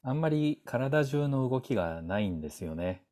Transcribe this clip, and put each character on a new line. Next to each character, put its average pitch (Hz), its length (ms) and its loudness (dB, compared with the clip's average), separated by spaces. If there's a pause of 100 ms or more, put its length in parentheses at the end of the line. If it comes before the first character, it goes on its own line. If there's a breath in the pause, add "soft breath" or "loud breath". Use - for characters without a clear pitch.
あ 131 100 -4
ん 151 80 0
ま 160 80 2
り 151 380 2
体 135 400 2
中 143 220 0
の 135 200 2
動 127 140 0
き 127 120 -2
が 82 280 0
な 92 180 0
い 104 80 2
ん 82 140 -4
で 76 80 -6
す - 120 -12
よ 78 120 -6
ね。 90 380 -4